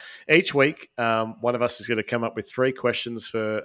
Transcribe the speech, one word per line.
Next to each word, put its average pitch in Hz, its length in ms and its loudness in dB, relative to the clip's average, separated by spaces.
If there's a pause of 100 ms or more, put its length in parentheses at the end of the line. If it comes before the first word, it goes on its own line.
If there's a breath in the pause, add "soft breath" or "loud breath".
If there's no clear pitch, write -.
(280 loud breath)
each 160 260 4
week, 143 440 2
um, 113 420 0
one 120 140 0
of 117 80 -2
us - 180 0
is - 80 -8
gonna 110 140 0
come 120 200 -2
up 113 140 -4
with 107 100 -6
three 127 260 0
questions 117 540 -2
for 107 380 -2